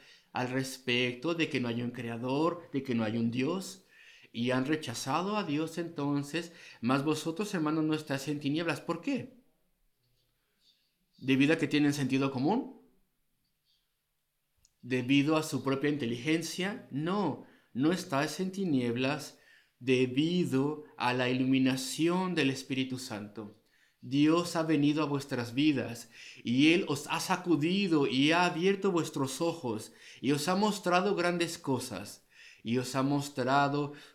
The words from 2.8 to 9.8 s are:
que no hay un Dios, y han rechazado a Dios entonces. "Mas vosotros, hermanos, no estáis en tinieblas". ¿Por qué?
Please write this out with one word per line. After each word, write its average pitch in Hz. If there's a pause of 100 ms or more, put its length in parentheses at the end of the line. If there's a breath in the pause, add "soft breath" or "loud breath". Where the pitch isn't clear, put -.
que 127
no 113
hay 110
un 117
Dios, 147 (460 loud breath)
y 120
han 131
rechazado 156
a 202
Dios 160
entonces. 143 (300 loud breath)
"Mas 135
vosotros, 160
hermanos, 156
no 156
estáis 151
en 147
tinieblas". 151
¿Por -
qué? - (1800)